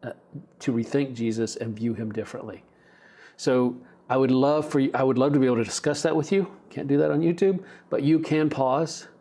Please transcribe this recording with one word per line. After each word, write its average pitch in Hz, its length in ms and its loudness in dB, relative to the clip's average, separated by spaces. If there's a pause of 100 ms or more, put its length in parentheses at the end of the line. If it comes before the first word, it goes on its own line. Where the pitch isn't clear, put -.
uh, 117 80 -10 (480)
to - 120 -4
rethink 127 420 -2
Jesus 113 420 -4
and 113 200 -8
view 117 180 -4
him 110 180 -8
differently? 107 520 -10 (720)
So 127 400 0 (340)
I 131 80 2
would 131 140 4
love 143 380 2
for 147 100 2
you, 135 140 2
I 135 100 0
would 131 140 2
love 139 160 2
to 147 60 4
be 131 80 4
able 120 100 2
to 117 60 2
discuss 143 400 -2
that 156 120 2
with 151 160 0
you. 196 180 0 (200)
Can't - 180 -8
do 139 100 2
that 151 140 4
on 147 100 0
YouTube, 175 420 2 (260)
but - 140 -2
you 156 160 4
can 156 300 0
pause 139 580 -2 (140)